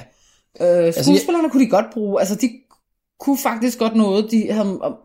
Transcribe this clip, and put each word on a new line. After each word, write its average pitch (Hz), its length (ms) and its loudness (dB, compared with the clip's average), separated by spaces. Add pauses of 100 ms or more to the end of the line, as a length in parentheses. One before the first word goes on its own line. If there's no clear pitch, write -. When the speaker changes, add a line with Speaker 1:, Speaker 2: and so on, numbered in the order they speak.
(600)
Speaker 1:
Øh, 175 60 2
Speaker 2:
Altså, 170 320 2
jeg 139 60 -2
Speaker 1:
skuespillerne 320 440 2
kunne 254 160 2
de - 40 -4
godt 208 240 2
bruge. 208 260 -4
Altså, 196 160 -2
de 240 140 -2 (720)
kunne 277 180 -2
faktisk 233 420 -4
godt 220 160 -2
noget. 214 360 0
De 220 200 0
havde, 202 300 -2
og - 240 -6